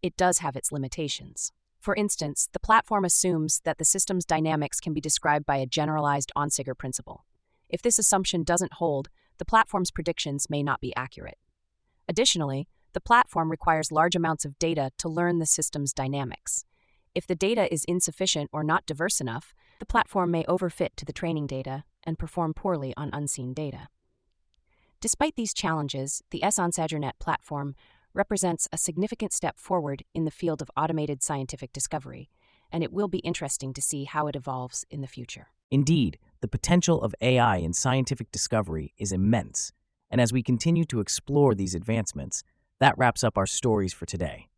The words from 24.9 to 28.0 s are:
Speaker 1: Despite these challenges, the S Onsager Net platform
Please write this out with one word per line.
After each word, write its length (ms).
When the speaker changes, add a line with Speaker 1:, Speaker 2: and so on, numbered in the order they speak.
Speaker 1:
Despite 360
these 160
challenges, 760
the 140
S 160
Onsager 400
Net 200
platform 540